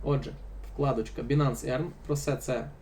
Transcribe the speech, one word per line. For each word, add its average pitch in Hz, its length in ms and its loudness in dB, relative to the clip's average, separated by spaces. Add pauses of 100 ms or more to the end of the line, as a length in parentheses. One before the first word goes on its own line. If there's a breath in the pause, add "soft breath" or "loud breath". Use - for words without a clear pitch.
Отже, 139 300 2 (400)
вкладочка 127 480 0
Binance 139 440 4
Earn. 127 200 0 (200)
Про 147 100 0
все 175 220 0
це 123 320 -2 (120)